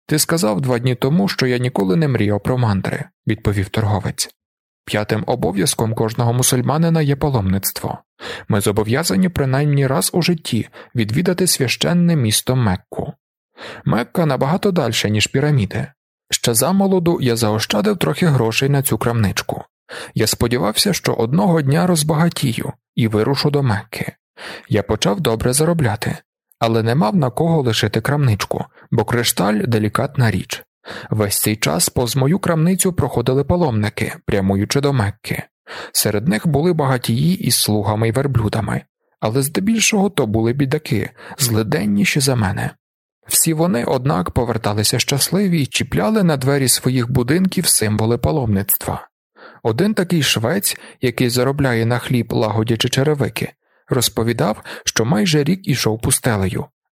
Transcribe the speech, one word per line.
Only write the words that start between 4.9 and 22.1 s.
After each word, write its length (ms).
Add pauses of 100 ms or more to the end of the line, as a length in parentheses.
обов'язком 680
кожного 380
мусульманина 720
є 140
паломництво. 840 (500)
Ми 120
зобов'язані 680
принаймні 580
раз 260
у 100
житті 460 (260)
відвідати 520
священне 720
місто 400
Мекку. 560 (720)
Мекка 420
набагато 440
дальше, 400
ніж 160
піраміди. 600 (440)
Ще 240
замолоду 680
я 160
заощадив 600
трохи 300
грошей 420
на 140
цю 160
крамничку. 640 (500)
Я 120
сподівався, 640
що 220
одного 480
дня 240
розбагатію 840 (220)